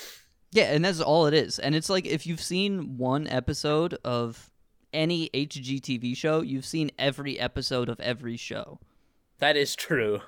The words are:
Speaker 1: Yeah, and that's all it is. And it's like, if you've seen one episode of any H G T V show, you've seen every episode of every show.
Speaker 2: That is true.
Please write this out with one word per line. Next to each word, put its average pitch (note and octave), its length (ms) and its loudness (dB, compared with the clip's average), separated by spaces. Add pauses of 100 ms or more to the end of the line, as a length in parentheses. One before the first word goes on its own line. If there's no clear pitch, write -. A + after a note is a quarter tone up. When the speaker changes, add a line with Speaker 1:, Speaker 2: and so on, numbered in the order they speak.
(520)
Speaker 1:
Yeah, G#3 220 6
and D3+ 100 4
that's F3+ 180 0
all D#3 260 6
it D3 80 4
is. B2+ 240 2
And C#3+ 160 0
it's D#3 140 -2
like, F#3+ 180 2
if D#3 180 -2
you've E3 160 -4
seen F3+ 560 -2
one C3 300 0
episode D3+ 760 0
of A#2+ 460 -4 (440)
any D#3+ 400 0
H C#3+ 280 -2
G C3 200 -2
T B2+ 160 -4
V B2 180 -2
show, D#3 260 2
you've C3 240 -4
seen D#3 320 -2
every C#3 420 -2
episode B2 500 -2
of A#2 100 -6
every A#2+ 380 -4
show. - 420 -10 (600)
Speaker 2:
That D3 180 4
is D3+ 180 0
true. G#2+ 520 0